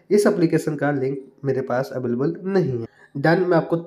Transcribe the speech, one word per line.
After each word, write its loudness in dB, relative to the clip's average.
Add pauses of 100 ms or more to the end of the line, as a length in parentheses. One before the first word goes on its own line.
(120)
इस 4
एप्लीकेशन 2
का 0
लिंक -2 (260)
मेरे 0
पास -2
अवेलेबल -2
नहीं 0
है। -4 (300)
डन, 2
मैं 2
आपको 0